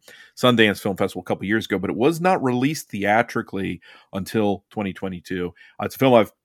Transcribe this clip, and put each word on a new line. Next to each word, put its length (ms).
Sundance 460
Film 160
Festival 240
a 40
couple 200
years 200
ago, 140
but 100
it 60
was 260
not 220
released 460
theatrically 920
until 580
twenty 240
twenty-two. 600
Uh, 60
it's 100
a 40
film 140
I've 180